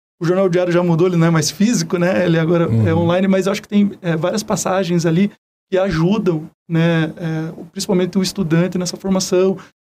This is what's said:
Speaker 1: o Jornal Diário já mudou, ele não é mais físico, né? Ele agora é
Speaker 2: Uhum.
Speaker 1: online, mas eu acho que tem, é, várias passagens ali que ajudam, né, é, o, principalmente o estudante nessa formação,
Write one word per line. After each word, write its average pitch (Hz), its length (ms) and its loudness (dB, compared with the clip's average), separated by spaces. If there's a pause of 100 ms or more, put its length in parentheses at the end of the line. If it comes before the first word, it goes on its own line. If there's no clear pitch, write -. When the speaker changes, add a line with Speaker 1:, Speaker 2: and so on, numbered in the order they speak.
(220)
Speaker 1:
o 175 40 -4
Jornal 185 240 2
Diário 175 240 0
já 175 100 2
mudou, 170 240 2
ele 180 100 0
não 165 100 4
é - 20 4
mais 160 200 0
físico, 202 480 0
né? 180 280 0
Ele 165 120 2
agora 165 280 2
é 113 280 2
Speaker 2:
Uhum. 170 100 2
Speaker 1:
online, 180 240 0
mas 190 180 2
eu 190 60 0
acho 202 100 -4
que - 60 -20
tem, 202 240 2 (100)
é, 170 160 -2
várias 196 260 -2
passagens 180 640 -2
ali 180 260 2 (400)
que 185 60 0
ajudam, 175 720 0 (200)
né, 165 460 0
é, 160 400 -6
o, - 100 -16
principalmente 185 520 -2
o 190 60 2
estudante 175 540 0
nessa 180 200 -6
formação, 190 580 0 (260)